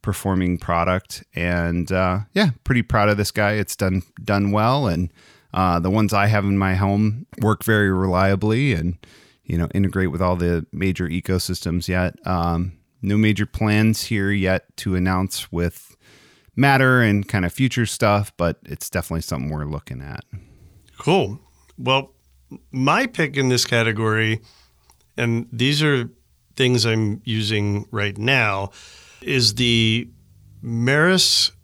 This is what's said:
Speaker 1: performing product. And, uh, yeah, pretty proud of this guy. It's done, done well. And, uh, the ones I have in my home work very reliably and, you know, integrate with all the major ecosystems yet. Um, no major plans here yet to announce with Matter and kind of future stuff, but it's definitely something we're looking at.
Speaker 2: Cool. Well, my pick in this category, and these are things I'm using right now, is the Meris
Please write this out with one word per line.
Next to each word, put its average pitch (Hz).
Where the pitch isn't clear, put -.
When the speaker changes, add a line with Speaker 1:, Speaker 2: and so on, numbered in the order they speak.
Speaker 1:
performing 92
product. 90
And, 87
uh, 92
yeah, 190
pretty 123
proud 104
of 104
this 101
guy. 104
It's 107
done, 95
done 101
well. 117
And, 87
uh, 87
the 92
ones 104
I 101
have 104
in 98
my 95
home 104
work 107
very 104
reliably 98
and, 85
you 82
know, 85
integrate 95
with 85
all 90
the 87
major 90
ecosystems 87
yet. 90
Um, 87
no 101
major 107
plans 107
here 98
yet 92
to 92
announce 92
with 85
Matter 131
and 104
kind 95
of 85
future 123
stuff, 104
but 85
it's -
definitely 82
something 71
we're 76
looking 69
at. -
Speaker 2:
Cool. 127
Well, 131
my 147
pick 147
in 131
this 123
category, 110
and 117
these 139
are 135
things 123
I'm 110
using 104
right 101
now, 107
is 120
the 117
Meris 139